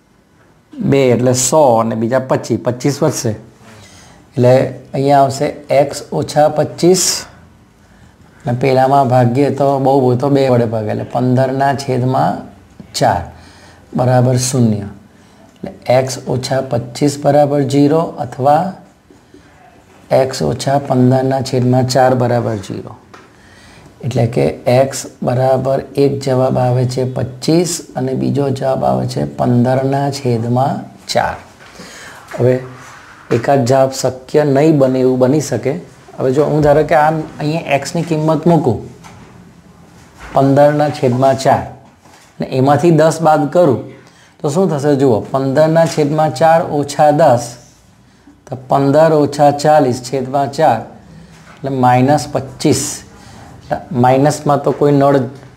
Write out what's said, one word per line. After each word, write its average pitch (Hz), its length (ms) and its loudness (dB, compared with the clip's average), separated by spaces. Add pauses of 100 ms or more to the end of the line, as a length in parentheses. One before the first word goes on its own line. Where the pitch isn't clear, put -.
(800)
બે 139 300 2
એટલે 123 240 2
સો 123 460 2
અને 113 160 -2
બીજા 117 240 -2
પચીસ, 127 440 -4
પચીસ 135 400 -4
વધશે. 143 260 -2
એટલે - 1500 -4 (120)
અહીંયા 139 280 2
આવશે 139 340 -2 (140)
એક્સ 143 420 0
ઓછા 151 380 0
પચીસ - 760 0 (1200)
અને 123 120 -2
પેલામાં 135 500 2
ભાગીએ 127 420 2
તો 139 300 0
બહુ 135 220 2
બહુ 123 140 2
તો 135 140 -2
બે 139 200 2
વડે 120 160 2
ભાગે, 110 240 -4
એટલે 113 140 -6
પંદરના 127 680 0
છેદમાં 131 640 -2 (560)
ચાર 101 280 0 (720)
બરાબર 127 440 2
શૂન્ય. 120 400 0
એટલે - 960 -16 (140)
એક્સ 127 400 0
ઓછા 131 340 -4
પચીસ - 580 -4
બરાબર 143 440 2
ઝીરો 143 360 2
અથવા 156 760 -2 (1400)
એક્સ 131 300 0
ઓછા 143 380 -2
પંદરના 131 640 2
છેદમાં 127 460 0
ચાર 127 280 2
બરાબર 120 400 -2
ઝીરો. 107 400 -12 (1040)
એટલે 123 260 -2
કે 143 240 0
એક્સ 135 560 -2 (160)
બરાબર 131 600 0 (120)
એક 139 260 0
જવાબ 131 360 0
આવે 127 280 0
છે 127 280 -4
પચીસ - 680 -2 (140)
અને 131 180 -4
બીજો 131 360 -2
જવાબ 131 340 -2
આવે 127 240 -2
છે 139 180 -6
પંદરના 135 840 0
છેદમાં 123 720 -2 (220)
ચાર. - 280 -2 (1040)
હવે 127 240 2 (680)
એકાદ 127 340 0
જવાબ 135 260 2
શક્ય - 520 -2
નહીં 147 360 2
બને 131 200 2
એવું 127 200 2
બની 131 220 2
શકે. 131 380 -4 (380)
હવે 131 160 -2
જો 143 120 2
હું 147 160 0
ધારો 151 220 4
કે 151 120 0
આ 151 140 4
અહીંયા 156 520 -6
એક્સની 143 400 -4
કિંમત 156 460 -2
મૂકું 139 420 0 (1400)
પંદરના 147 560 4
છેદમાં 131 480 0
ચાર 120 300 0 (720)
અને - 80 -6
એમાંથી 139 440 2
દસ 160 300 2
બાદ 151 320 2
કરું 165 380 2 (500)
તો 156 80 -4
શું 175 200 0
થશે? 147 260 0
જુઓ, 127 240 2
પંદરના 143 680 0
છેદમાં 156 500 -2
ચાર 165 360 2
ઓછા 147 400 0
દસ, 143 440 2 (960)
તો 127 80 -10 (100)
પંદર 143 460 2
ઓછા 147 380 2
ચાલીસ 143 500 2
છેદમાં 135 500 -4
ચાર, 139 260 0
એટલે - 920 -16
માઇનસ 127 600 2
પચીસ. - 720 -4 (600)
એટલે 147 140 -8 (140)
માઇનસમાં 135 720 0
તો 147 80 0
કોઈ 143 200 2
નળ 139 280 4 (380)